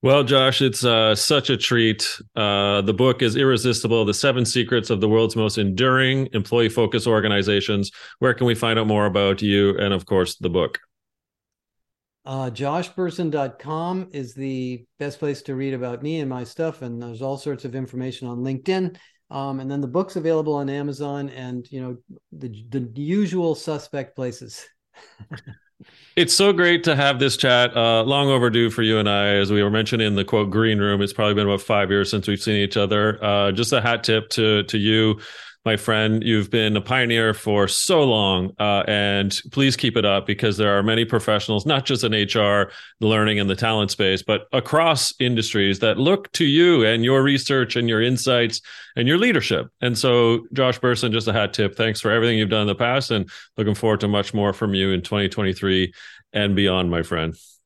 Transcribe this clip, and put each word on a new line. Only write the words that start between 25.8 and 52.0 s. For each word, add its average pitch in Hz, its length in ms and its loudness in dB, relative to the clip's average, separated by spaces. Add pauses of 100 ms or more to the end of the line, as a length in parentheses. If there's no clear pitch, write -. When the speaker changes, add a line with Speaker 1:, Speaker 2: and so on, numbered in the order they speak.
Speaker 1:
It's 175 180 2
so 202 200 4
great 175 320 2
to 160 100 2
have 139 240 2
this 135 160 2
chat. 123 400 4
Uh, 117 280 2
long 139 260 0
overdue 120 400 4
for 113 140 -2
you 110 160 2
and 104 100 2
I, 101 260 2
as 98 160 2
we 104 100 4
were 101 100 2
mentioning 110 360 0
in 104 80 0
the, 98 80 0
quote, 107 260 0
green 107 300 2
room. 101 220 0
It's 101 100 -2
probably 107 220 0
been 104 140 2
about 101 140 0
five 101 280 0
years 98 200 2
since 101 160 -2
we've 101 160 -2
seen 107 140 0
each 101 220 -2
other. 104 440 0
Uh, 101 300 2
just 113 220 -2
a 123 80 2
hat 117 240 0
tip 110 240 0
to, 107 340 2
to 110 140 -4
you, 110 420 2 (460)
my 110 100 2
friend. 110 480 0
You've 107 280 0
been 107 260 0
a 98 40 -2
pioneer 117 520 0
for 101 340 0
so 160 360 2
long, 98 560 2
uh, 101 280 0
and 101 500 0 (140)
please 135 260 0
keep 117 200 -2
it 104 80 2
up, 98 220 0
because 104 300 -2
there 101 200 2
are 101 60 0
many 110 220 2
professionals, 107 600 0
not 143 200 0
just 127 180 -2
in 110 100 0
H 104 220 0
R, 104 340 2 (300)
the 110 80 0
learning 107 320 2
and 98 100 0
the 92 60 0
talent 107 340 0
space, 95 320 0
but - 300 -2
across 151 680 0
industries 110 600 0
that 110 180 2
look 185 360 0
to 175 120 0
you 151 400 6
and 113 180 2
your 135 200 4
research 135 540 0
and 117 100 0
your 110 140 2
insights 120 600 0 (360)
and 120 100 0
your 151 100 4
leadership. 160 520 0 (100)
And 123 180 -2
so, 120 540 2
Josh 127 300 0
Bersin, 120 320 0
just 113 160 -2
a 101 40 0
hat 104 200 0
tip. 101 220 -2
Thanks 110 260 -2